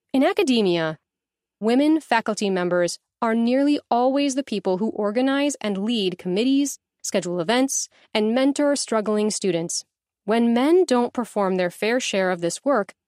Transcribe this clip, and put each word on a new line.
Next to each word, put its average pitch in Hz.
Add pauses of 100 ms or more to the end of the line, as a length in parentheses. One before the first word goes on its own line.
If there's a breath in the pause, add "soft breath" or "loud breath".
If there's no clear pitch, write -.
(140)
In 269
academia, 214 (640)
women 277
faculty 220
members 180 (240)
are 226
nearly 262 (140)
always 262
the 277
people 190
who 220
organize 269
and 202
lead 208
committees, 262 (220)
schedule 175
events, 247 (240 soft breath)
and 220
mentor 277
struggling 214
students. 170 (400)
When 233
men 311
don't 240
perform 202
their 180
fair 226
share 190
of 180
this 175
work, 247 (140)